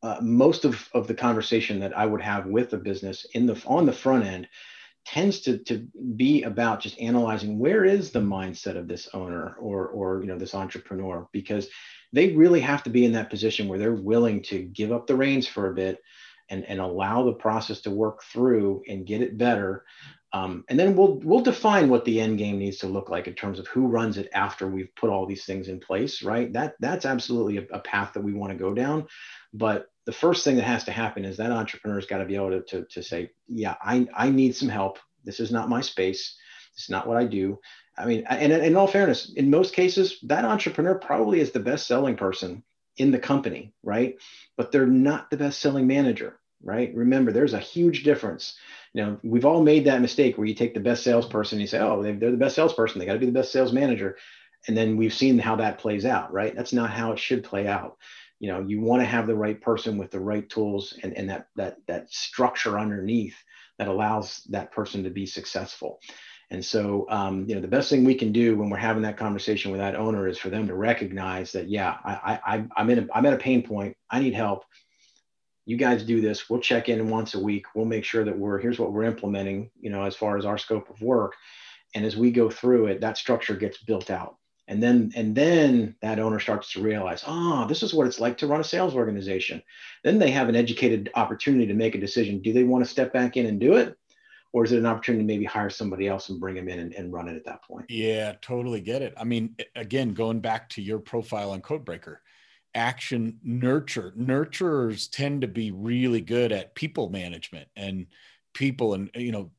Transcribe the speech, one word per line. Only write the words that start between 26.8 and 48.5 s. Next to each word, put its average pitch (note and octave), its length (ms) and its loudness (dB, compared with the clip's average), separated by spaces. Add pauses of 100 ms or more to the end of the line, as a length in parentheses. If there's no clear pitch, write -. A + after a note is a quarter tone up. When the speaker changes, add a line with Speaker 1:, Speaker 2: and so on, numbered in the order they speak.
Speaker 1:
that's E3 240 -4
absolutely A#2+ 540 -2
a, - 180 -10
a - 40 -8
path G2+ 340 -4
that G2+ 100 -6
we G2+ 80 -2
wanna G2 240 -6
go F#2+ 160 -2
down. C#3+ 340 -2 (460)
But G#2+ 380 -2 (160)
the A#2 60 -8
first F3 320 2
thing C#3 120 4
that A#2+ 80 4
has A#2+ 200 -2
to G#2+ 80 -6
happen G#2+ 320 -6
is F#2+ 140 -10
that A2+ 140 -2
entrepreneur's G#2+ 520 -6
gotta F#2+ 220 -4
be G2 80 -4
able G2 160 -2
to, F#2 120 -2
to, F#2 220 -8
to - 180 -14
say, F2 280 -8 (180)
"Yeah, G#2+ 320 -6
I, B2 340 0
I A#2 140 0
need C3 260 4
some C#3 140 -2
help. G2 300 -4 (260)
This G#2 160 -10
is A2+ 100 -2
not A2+ 200 0
my A#2+ 100 2
space. - 560 -2 (380)
It's - 160 -12
not F#2+ 160 -4
what A#2 100 0
I A#2+ 80 4
do." G2 340 -2 (380)
I - 80 -8
mean, A2+ 240 0
and, C#3+ 240 4
and D#3+ 140 4
in E3 100 6
all G3 100 6
fairness, G3 460 2
in C#3 160 2
most E3+ 240 6
cases, F#3 520 2
that G3 200 0
entrepreneur F#3+ 520 0
probably G3+ 440 2
is C3 120 0
the B2 80 -2
best B2+ 260 -2
selling B2 300 2
person F#2+ 460 -4 (360)
in C3+ 140 6
the B2+ 60 4
company, C#3 540 -2 (100)
right? A#2 340 0 (420)
But - 140 -4
they're C#3 120 6
not C3 460 4
the D3 80 -2
best C#3+ 220 -2
selling C#3 260 2
manager, C3 520 2 (240)
right? A#2 320 -4
Remember, B2 380 4
there's B2 220 4
a G#2 40 -2
huge D#3 440 2
difference. A#2 560 0 (360)